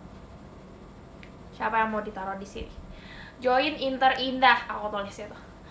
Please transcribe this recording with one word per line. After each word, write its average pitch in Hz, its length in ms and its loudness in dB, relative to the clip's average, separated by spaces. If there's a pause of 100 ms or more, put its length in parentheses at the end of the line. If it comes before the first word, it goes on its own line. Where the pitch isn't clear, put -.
(1600)
Siapa 220 240 2
yang 220 100 2
mau 214 80 0
ditaruh 196 400 -6
di 202 80 -10
sini? - 240 -10 (720)
Join 262 320 6
Inter 262 400 4
Indah. 262 540 6
Aku 208 240 -4
tulis 202 180 -4
itu. - 280 -12 (320)